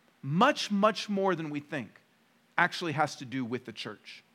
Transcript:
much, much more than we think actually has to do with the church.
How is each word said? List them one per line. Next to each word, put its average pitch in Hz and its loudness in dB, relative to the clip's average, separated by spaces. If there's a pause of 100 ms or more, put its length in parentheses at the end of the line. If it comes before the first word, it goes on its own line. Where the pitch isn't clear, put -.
(240)
much, 196 4
much 208 2
more 196 2
than 160 -4
we 147 -4
think 135 -8 (680)
actually 170 0
has 147 0
to 139 -12
do 127 -4
with 120 -6
the 113 -10
church. - -14 (120)